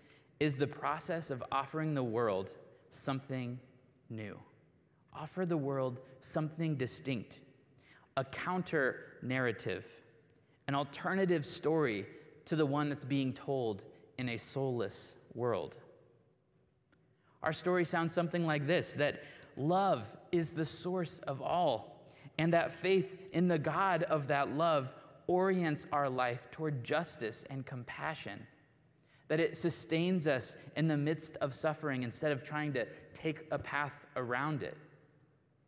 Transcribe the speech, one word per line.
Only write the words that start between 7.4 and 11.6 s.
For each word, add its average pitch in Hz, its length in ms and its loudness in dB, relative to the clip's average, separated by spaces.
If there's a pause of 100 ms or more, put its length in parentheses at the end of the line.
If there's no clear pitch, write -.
a 135 80 2
counter 165 960 0
narrative, 120 640 -2 (840)
an 139 60 0
alternative 170 720 2
story 143 600 2 (380)